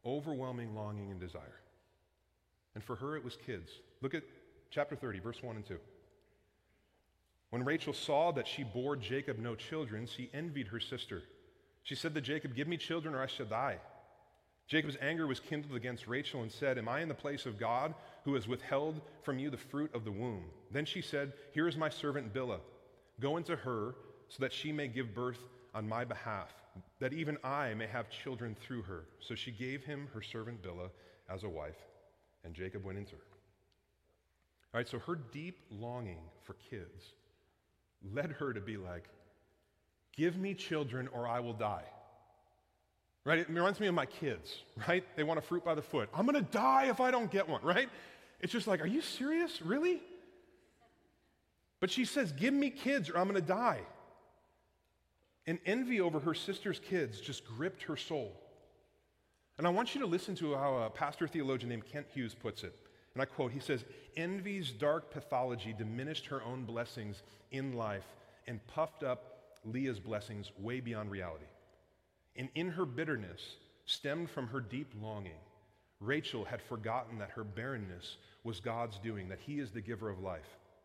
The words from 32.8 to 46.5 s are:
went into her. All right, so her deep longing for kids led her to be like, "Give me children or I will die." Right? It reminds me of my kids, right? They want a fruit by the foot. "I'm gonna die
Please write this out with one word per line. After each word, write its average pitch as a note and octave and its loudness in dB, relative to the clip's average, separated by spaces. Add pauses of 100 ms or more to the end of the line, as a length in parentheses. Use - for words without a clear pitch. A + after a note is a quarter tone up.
went G2 -2
into G2+ -6
her. G2 -16 (1500)
All A#2 2
right, G#2+ -2
so A#2+ -6
her E3+ -2
deep D3+ -8 (100)
longing A2+ -6 (240)
for - -14
kids - -14 (1000)
led D3 0
her C3+ -2
to G#2+ -2
be G#2 -4
like, F2+ -8 (1040)
"Give E3 4
me F#3+ 0
children C3 -2
or A#2+ 0
I A#2+ 4
will A#2+ 0
die." G#2 0 (1400)
Right? D#3 6
It D#3 0
reminds F3 4
me G#3 2
of F3+ 6
my C#3 4
kids, - -4 (240)
right? F3+ 4 (100)
They D#3 2
want D#3 4
a D3 0
fruit F3 0
by D#3+ 4
the D3+ 0
foot. B2+ 2
"I'm F#3 4
gonna C#4+ 6
die C4 8